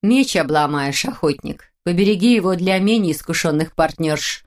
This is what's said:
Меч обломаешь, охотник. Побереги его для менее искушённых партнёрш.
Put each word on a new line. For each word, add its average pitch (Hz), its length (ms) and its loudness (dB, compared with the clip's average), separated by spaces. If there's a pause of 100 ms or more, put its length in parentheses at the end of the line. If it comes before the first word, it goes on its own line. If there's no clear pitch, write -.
Меч 262 320 2
обломаешь, 143 680 0
охотник. - 640 -6 (120)
Побереги 196 500 2
его 190 220 2
для 185 240 0
менее 202 340 2
искушённых 160 640 -2
партнёрш. 156 720 -2